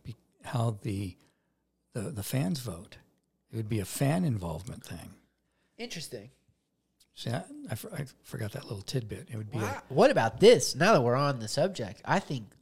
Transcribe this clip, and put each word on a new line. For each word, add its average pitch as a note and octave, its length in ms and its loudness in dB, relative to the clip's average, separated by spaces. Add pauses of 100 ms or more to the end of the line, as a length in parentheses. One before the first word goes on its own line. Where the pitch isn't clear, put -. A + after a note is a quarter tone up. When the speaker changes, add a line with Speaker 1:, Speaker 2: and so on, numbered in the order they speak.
Speaker 1:
be - 140 -16 (280)
how A#2 380 0
the, G2 340 -6 (760)
the, A#2 80 -8 (100)
the G2+ 120 -8
fans C#3+ 380 -2
vote. F#2 380 -12 (540)
It A2+ 40 -12
would A2 120 -6
be G#2+ 120 0
a F#2 40 -4
fan E3 400 0
involvement F#2 600 -4
thing. - 300 -14 (640)
Speaker 2:
Interesting. C#3 520 -12 (840)
Speaker 1:
See, - 160 -8
I, B2+ 140 -4 (260)
I - 60 -4
for-, - 180 -14
I D3 100 -6 (200)
forgot G#2+ 280 -8
that - 120 -12
little G2+ 180 -10
tidbit. G#2+ 480 -6
It A#2 60 -8
would G#2+ 160 -8
be A2+ 60 -4
a A2 40 -2
Speaker 2:
Wow. - 260 -4
What G3 220 6
about A#2+ 300 2
this? G3 340 10
Now E3+ 200 6
that C#3+ 80 6
we're A#2+ 120 4
on C#3+ 240 2
the A2 80 -8
subject, C#3 580 -2
I D#3+ 140 2
think, A#2 280 -6 (160)